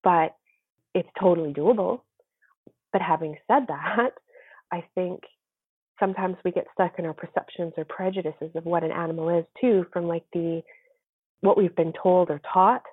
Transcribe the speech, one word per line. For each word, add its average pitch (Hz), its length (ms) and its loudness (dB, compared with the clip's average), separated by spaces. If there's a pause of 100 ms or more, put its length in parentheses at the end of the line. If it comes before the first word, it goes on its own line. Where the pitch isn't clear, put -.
but 165 340 2 (580)
it's 180 140 -2 (120)
totally 165 320 2
doable. 185 500 0 (920)
But 185 100 0
having 160 340 -2 (120)
said 254 200 4
that, 165 440 -2 (300)
<laughs> - 300 -16
I 175 120 -6 (100)
think 180 280 -4 (760)
sometimes 190 440 -2
we 180 80 -2
get - 220 -4
stuck 180 240 0
in 170 80 -6
our 156 80 -6
perceptions - 600 -8
or 156 80 -6
prejudices 180 720 -6
of 165 100 -8
what 170 180 0
an 160 80 -2
animal 165 380 -4
is 170 140 2 (160)
too, 202 320 4
from, 175 160 -4
like, 170 240 -4
the, 165 300 -4 (760)
what 190 180 4
we've 180 180 2
been 160 160 0 (100)
told 180 280 4
or 147 100 -4 (120)
taught. 196 300 4 (100)